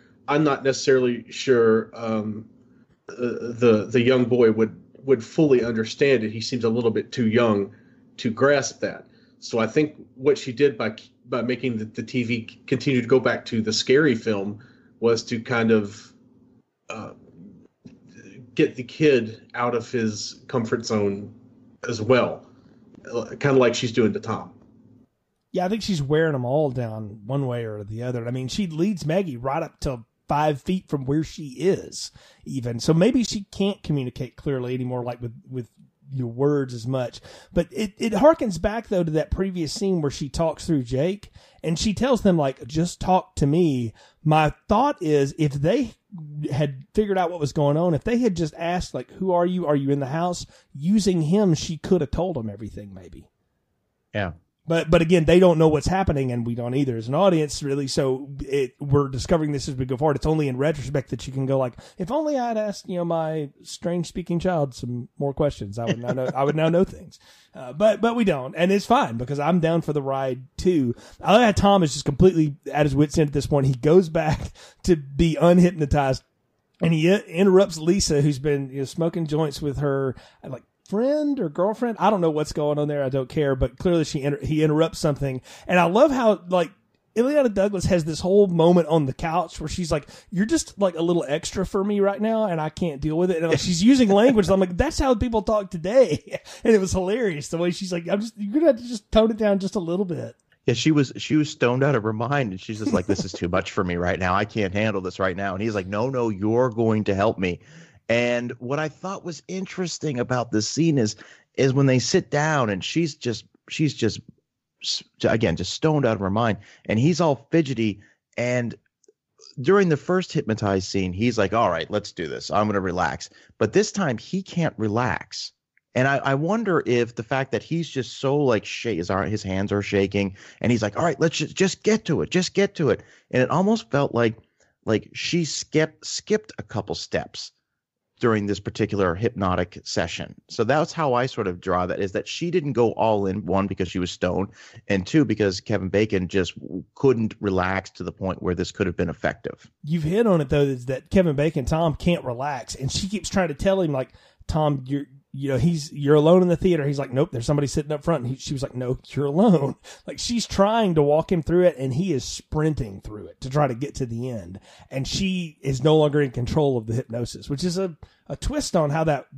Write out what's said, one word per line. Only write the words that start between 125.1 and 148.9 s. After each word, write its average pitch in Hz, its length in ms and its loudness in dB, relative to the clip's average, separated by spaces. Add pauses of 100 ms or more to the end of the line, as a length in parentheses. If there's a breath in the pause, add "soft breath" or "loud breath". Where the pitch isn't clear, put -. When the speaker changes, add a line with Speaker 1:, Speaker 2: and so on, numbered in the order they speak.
Speaker 3:
And 127 140 2
I, 139 80 2
I 135 180 0
wonder 175 520 0
if 120 280 0
the - 80 -8
fact 135 300 -4
that - 100 -2
he's 165 260 -6
just - 300 -8
so, 139 180 0
like, 127 280 2
sha-, - 320 -6
his 87 140 -4
ar-, 95 160 0
his 104 180 -4
hands 95 260 -2
are 101 120 0
shaking, 98 540 0 (240 loud breath)
and 117 120 2
he's 117 100 0
like, 104 140 -4
"All 120 80 0
right, 139 160 -2
let's 160 160 0
ju-, 156 100 -4
just - 380 -2
get 214 220 2
to 123 160 0
it. - 80 -6
Just 180 220 -2
get 196 220 0
to 143 160 2
it." 92 120 0 (280 soft breath)
And 127 120 2
it - 80 0
almost 202 400 0
felt 143 220 0
like, 117 240 2 (480)
like, 110 300 0
she 170 300 -2
skip-, 156 600 -4
skipped - 540 -4
a - 60 -12
couple 92 320 -6
steps - 560 -8 (680)
during 110 260 2
this 101 140 -2
particular 98 540 0
hypnotic 90 680 -2
session. - 520 -6 (140)
So - 140 -4
that's 147 300 0
how 147 220 -2
I 123 120 2
sort 113 220 -6
of 87 120 -6
draw 90 260 0
that, 90 140 -4
is 92 120 -4
that 101 160 -6
she 170 220 -6
didn't 151 220 -2
go 113 200 2
all 104 340 0
in, 95 180 -4
one, 98 220 0
because 95 220 -4
she 95 100 -8
was 87 120 -4
stoned, 90 380 -2 (400 loud breath)
and 95 180 0
two, 156 180 2
because 104 360 0
Kevin 95 280 -2
Bacon 98 400 0
just 92 300 -2
w-, 85 260 -12 (100)
couldn't 113 460 2
relax 95 500 0
to - 140 -14
the 87 80 -8
point 92 300 -6
where 90 120 -2
this 87 180 -4
could 98 140 -2
have 87 100 -4